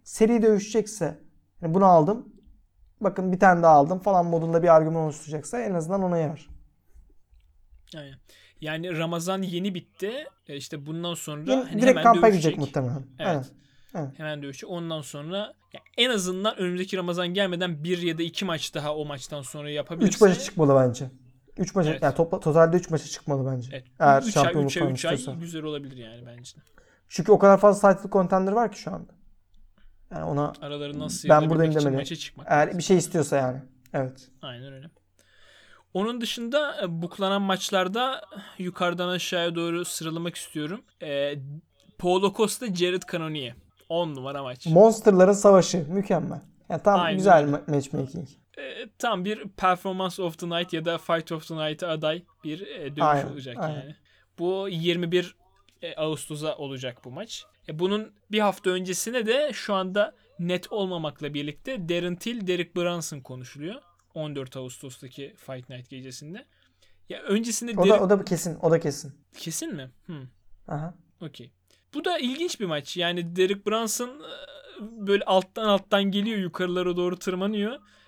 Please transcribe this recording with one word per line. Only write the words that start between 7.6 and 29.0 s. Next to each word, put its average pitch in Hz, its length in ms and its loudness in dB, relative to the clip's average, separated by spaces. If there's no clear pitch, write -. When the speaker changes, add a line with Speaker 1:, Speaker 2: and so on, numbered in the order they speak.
Speaker 2:
Aynen. 139 200 -18
Yani 160 360 -6
Ramazan 170 440 -4
yeni 180 320 -4
bitti. 226 520 -8
E, 147 80 -12
işte 143 300 -12
bundan 170 280 -6
sonra 151 380 -6
Speaker 1:
Yeni, 262 120 2
Speaker 2:
hani - 180 -12
Speaker 1:
direkt 247 80 6
Speaker 2:
hemen 160 140 4
Speaker 1:
kampa 175 240 8
Speaker 2:
dövüşecek. 185 160 4
Speaker 1:
girecek 156 160 2
muhtemelen. 135 440 -4
Speaker 2:
Evet. 165 100 -2
Speaker 1:
Aynen. 143 140 0
Evet. 143 240 -8
Speaker 2:
Hemen 151 240 -8
dövüşecek. 139 260 -14
Ondan 165 320 -6
sonra 160 520 -10
ya - 60 -16
en 240 120 4
azından 196 480 -2
önümüzdeki 185 400 -4
Ramazan 175 300 -4
gelmeden 175 560 -4
bir 175 180 -2
ya 165 160 -2
da 170 60 -2
iki 165 220 -6
maç 165 300 -6
daha 147 200 -4
o 151 100 -6
maçtan 143 360 -12
sonra 147 300 -12
yapabilse 165 380 -2
Speaker 1:
Üç 170 120 2
maça 185 180 6
çıkmalı 143 360 4
bence. 131 360 2
Üç - 180 -4
maça, 170 140 2
Speaker 2:
Evet. 151 140 -4
Speaker 1:
yani 139 120 2
topla-, 165 240 0
totalde 165 380 6
üç 180 120 -2
maça 160 160 -2
çıkmalı 135 460 -4
bence. 127 220 -6
Speaker 2:
Evet. 135 120 -14
Speaker 1:
Eğer 139 220 8
Speaker 2:
Üç 208 160 0
ay, 143 60 6
Speaker 1:
şampiyonluk 147 280 2
Speaker 2:
üç - 60 -4
ay, 170 60 0
Speaker 1:
falan 135 100 0
Speaker 2:
üç 127 120 -6
ay 165 100 0
Speaker 1:
istiyorsa. 135 260 -8
Speaker 2:
güzel 165 220 -10
olabilir 143 340 -10
yani 117 280 -18
bence 120 300 -20
de. - 40 -20
Speaker 1:
Çünkü 190 220 2
o 202 80 8
kadar 196 200 10
fazla 202 380 6
title 196 120 -12
contender 190 420 2
var 220 200 0
ki - 80 -18
şu - 140 -10
anda. - 180 -14